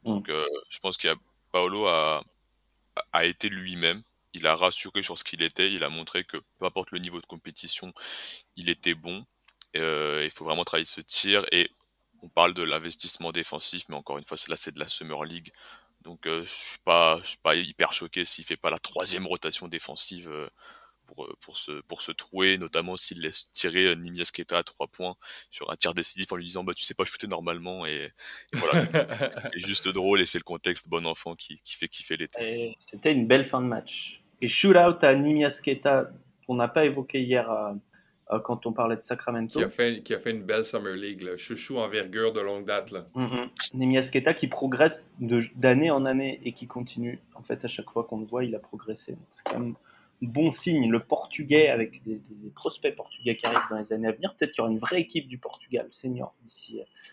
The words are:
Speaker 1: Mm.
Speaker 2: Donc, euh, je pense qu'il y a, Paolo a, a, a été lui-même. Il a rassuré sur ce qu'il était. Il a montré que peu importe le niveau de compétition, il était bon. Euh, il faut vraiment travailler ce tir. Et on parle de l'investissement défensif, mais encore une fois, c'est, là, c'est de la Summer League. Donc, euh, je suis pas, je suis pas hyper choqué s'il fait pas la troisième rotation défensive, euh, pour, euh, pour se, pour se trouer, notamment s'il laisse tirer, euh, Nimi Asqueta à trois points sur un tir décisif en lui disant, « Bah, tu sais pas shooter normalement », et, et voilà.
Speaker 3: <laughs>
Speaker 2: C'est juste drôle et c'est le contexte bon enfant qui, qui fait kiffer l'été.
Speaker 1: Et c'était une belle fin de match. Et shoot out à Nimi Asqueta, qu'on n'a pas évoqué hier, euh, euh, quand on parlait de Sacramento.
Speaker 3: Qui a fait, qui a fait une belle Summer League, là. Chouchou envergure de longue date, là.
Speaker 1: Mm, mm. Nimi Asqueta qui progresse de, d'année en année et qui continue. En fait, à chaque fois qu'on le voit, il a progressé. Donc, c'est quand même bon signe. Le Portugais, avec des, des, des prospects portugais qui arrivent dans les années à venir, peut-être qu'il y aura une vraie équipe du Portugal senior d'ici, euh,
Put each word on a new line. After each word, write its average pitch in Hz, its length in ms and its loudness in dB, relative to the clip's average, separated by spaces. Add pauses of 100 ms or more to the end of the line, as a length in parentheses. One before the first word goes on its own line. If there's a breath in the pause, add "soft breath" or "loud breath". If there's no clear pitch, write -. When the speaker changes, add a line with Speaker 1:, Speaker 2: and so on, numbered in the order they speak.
Speaker 1:
Mm. 117 40 -4
Speaker 2:
Donc, 101 200 -2
euh, 76 180 -2 (220)
je - 100 -10
pense 92 180 -2
qu'il 82 140 2
y - 20 4
a, 80 40 2 (360)
Paolo 92 340 2
a, 78 360 4 (720)
a, - 80 -4 (100)
a 82 120 4
été 87 240 0
lui-même. 92 540 -2 (320)
Il 82 120 -2
a 80 80 6
rassuré 92 480 0
sur 101 160 -4
ce - 60 -4
qu'il 82 180 -4
était. 92 300 2
Il 87 100 -2
a 71 60 -2
montré 82 340 -6
que - 140 -10 (220)
peu 92 60 -4
importe 90 280 -4
le 90 60 -6
niveau 87 220 -8
de - 60 -20
compétition, - 640 -8 (640 loud breath)
il 87 140 -4
était 85 240 0
bon. 90 320 -10 (500)
Euh, 76 480 0
il 78 60 -4
faut - 140 -14
vraiment 78 200 -2
travailler 82 200 0
ce - 160 -4
tir. 101 500 2
Et 87 200 4 (520)
on 85 60 -20
parle 87 260 6
de 87 80 -4
l'investissement 80 720 -2
défensif, 82 560 -4
mais 78 80 -10
encore 71 220 -8
une 73 60 -12
fois, 78 120 -8
c'est, - 140 -4
là, 73 60 -4
c'est - 180 -6
de 71 40 -14
la 76 80 -6
Summer 78 380 -4
League. 82 260 -12 (520 loud breath)
Donc, 85 240 -14
euh, 80 160 -2
je - 280 -8
suis - 140 -12
pas, 85 400 6
je - 60 -6
suis - 80 -10
pas 80 180 4
hyper - 360 0
choqué 85 320 -6
s'il - 200 -2
fait 82 120 -6
pas 80 140 -2
la 80 80 -4
troisième 90 480 -4
rotation 87 400 -4
défensive, 85 640 -6
euh, 76 180 -10 (580 soft breath)
pour, - 180 -16
euh, - 160 -14
pour - 160 -14
se, 73 260 -8
pour - 200 -10
se 82 100 -6
trouer, 95 460 0
notamment 87 380 -4
s'il 87 240 -4
laisse 80 320 -4
tirer, 92 340 2
euh, 90 80 4
Nimi 87 260 -8
Asqueta 85 380 -2
à 85 40 0
trois - 260 -8
points 90 280 -8 (340 loud breath)
sur - 200 -10
un - 60 -8
tir 85 180 0
décisif 90 380 -2
en 92 40 -4
lui 87 80 -8
disant, « 90 200 -6
Bah, 90 100 -4
tu - 100 -4
sais - 100 -2
pas 95 100 -2
shooter - 220 -6
normalement », 85 600 -6
et, 73 180 -6
et - 520 -14
voilà. 151 300 2
Speaker 3:
<laughs> 131 680 -2
Speaker 2:
C'est 87 80 -8
juste 95 280 -2
drôle 95 320 4
et 87 60 4
c'est - 120 0
le - 60 -6
contexte 85 440 -4
bon 82 180 -4
enfant 85 280 -6
qui, - 300 -16
qui - 120 -10
fait 82 120 -6
kiffer - 280 -8
l'été. 82 260 -8
Speaker 1:
Et 117 360 -6
c'était 151 340 0
une 123 140 4
belle 135 180 8
fin 135 160 0
de 127 60 0
match. - 560 -6 (200)
Et 123 60 0
shoot 196 280 8
out 175 260 10
à 139 120 10
Nimi 147 300 4
Asqueta, 139 680 2 (360)
qu'on 123 100 0
n'a 120 120 2
pas 156 160 6
évoqué 135 380 2
hier, 123 280 2
euh, 107 220 0 (600 soft breath)
euh, 110 80 2
quand 117 260 -4
on 113 60 -2
parlait 113 240 2
de 113 40 -12
Sacramento. 117 580 -4
Speaker 3:
Qui 117 60 4
a 101 60 -2
fait, 117 320 0
qui - 100 -6
a 104 80 -2
fait 120 100 -4
une 110 120 -6
belle 107 220 0
Summer 104 300 -6
League, 101 280 -10
là. 90 140 -8
Chouchou 120 420 -8
envergure 107 540 -2
de 110 80 -2
longue 101 260 -4
date, 101 240 -2
là. 90 240 -10
Speaker 1:
Mm, 127 100 -2
mm. 123 260 -4 (240)
Nimi 131 240 4
Asqueta 131 360 4
qui 151 120 -2
progresse 135 600 2 (120)
de, 120 200 4 (140)
d'année 131 360 6
en 135 140 4
année 131 400 0
et 120 80 -4
qui - 140 -14
continue. 120 540 -8 (140)
En - 80 -20
fait, - 220 -6
à 120 40 -4
chaque - 200 -8
fois 113 160 -2
qu'on 110 160 -6
le 110 60 -8
voit, 123 180 -2
il 110 100 -4
a 107 40 -6
progressé. - 540 -12
Donc, - 180 -16
c'est - 140 -20
quand 135 140 -4
même 120 160 -4 (460 soft breath)
bon 139 300 2
signe. 147 400 2
Le 117 100 6
Portugais, 151 680 4
avec 113 360 0
des, 110 120 -6
des, 107 180 -18
des 104 160 -16
prospects - 440 -4
portugais - 420 -4
qui - 100 -6
arrivent 117 240 2
dans 110 80 -2
les 107 140 -4
années 110 160 0
à 107 40 2
venir, 156 220 -4
peut-être 151 180 0
qu'il - 60 -6
y 117 40 2
aura 113 80 2
une 110 80 2
vraie 175 220 0
équipe 156 280 -4
du 127 100 -14
Portugal - 520 -6
senior 127 520 -8
d'ici, 113 380 -14
euh, 113 40 -14 (280 loud breath)